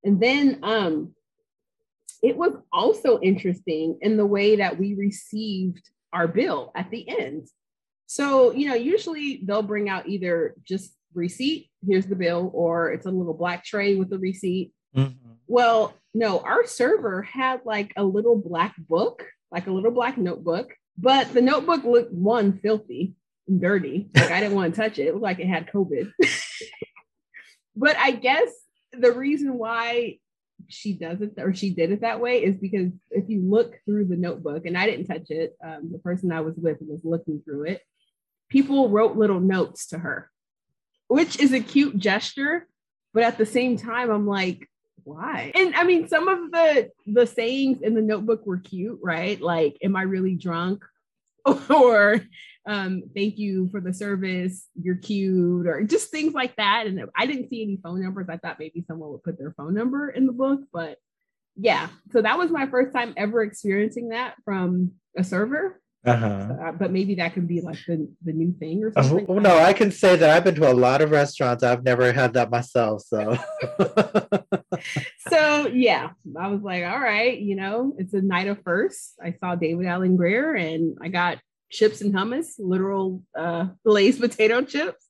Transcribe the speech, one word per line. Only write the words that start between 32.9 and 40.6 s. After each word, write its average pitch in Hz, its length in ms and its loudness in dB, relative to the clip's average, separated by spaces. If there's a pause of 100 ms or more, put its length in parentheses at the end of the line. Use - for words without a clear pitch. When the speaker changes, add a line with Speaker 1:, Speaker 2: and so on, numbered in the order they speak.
Speaker 1:
if 196 180 -4
you 208 140 -2
look 220 420 2
through 208 220 0
the 180 100 -2
notebook, 170 500 -6
and 175 100 -4
I 190 100 0
didn't - 200 -2
touch 156 240 -6
it, 165 340 -4
um, 160 280 -12
the 185 60 -12
person 180 340 -4
I 160 80 -4
was 160 160 -6
with 165 240 -2
was 151 240 -12
looking 160 400 -4
through 147 220 -8
it, 185 160 -8 (680)
people 269 400 4
wrote 208 280 4
little 202 240 4
notes 185 480 0
to 160 100 -10
her, 143 320 -8 (800)